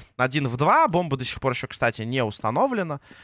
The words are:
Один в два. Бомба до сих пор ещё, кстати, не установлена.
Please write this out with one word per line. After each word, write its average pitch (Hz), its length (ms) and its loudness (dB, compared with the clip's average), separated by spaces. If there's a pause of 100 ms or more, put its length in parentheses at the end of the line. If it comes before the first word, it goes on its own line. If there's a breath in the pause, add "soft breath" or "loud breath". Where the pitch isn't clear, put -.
(160 loud breath)
Один 131 300 0
в 120 100 -2
два. 233 320 4
Бомба 165 280 0
до 127 80 -8
сих - 160 -6
пор 131 120 0
ещё, 123 140 -4
кстати, - 360 -2
не 123 200 -2
установлена. 156 760 -2 (240 loud breath)